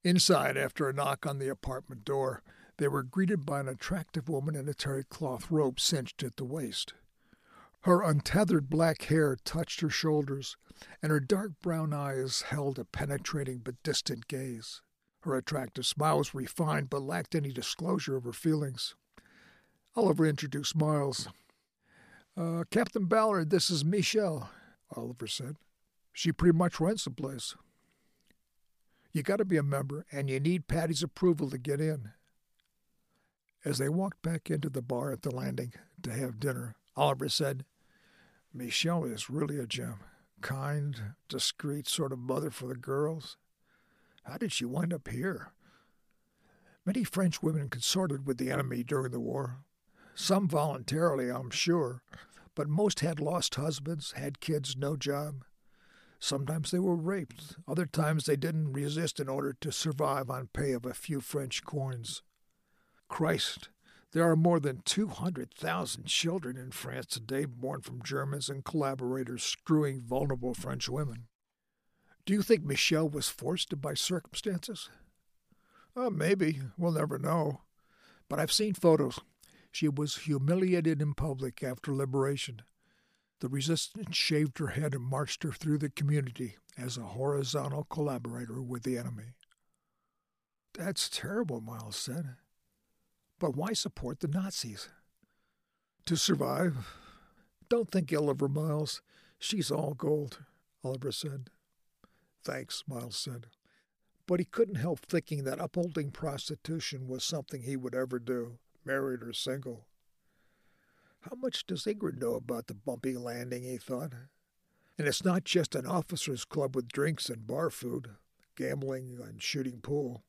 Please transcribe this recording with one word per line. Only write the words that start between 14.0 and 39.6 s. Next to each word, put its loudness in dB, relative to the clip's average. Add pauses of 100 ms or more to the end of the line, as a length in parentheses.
gaze. -8 (400)
Her 0
attractive -2
smile 4
was -2
refined 0
but -2
lacked -4
any 0
disclosure -2
of -4
her -6
feelings. 0 (1000)
Oliver 6
introduced -2
Miles. 2 (1080)
"Uh, -2
Captain 2
Ballard, 4
this 4
is 2
Michelle," 2 (400)
Oliver -8
said. -6 (560)
"She 2
pretty 8
much 4
runs 2
the -4
place." -6 (1600)
"You 0
gotta 2
be 4
a 6
member, 0
and -2
you 2
need 2
Patty's 2
approval 4
to -4
get 0
in." 0 (1500)
As 0
they 2
walked -2
back -4
into 0
the -4
bar -2
at -6
the -2
landing -4 (300)
to -6
have -4
dinner, -4 (200)
Oliver 2
said, 0 (880)
"Michelle 0
is -6
really 0
a -2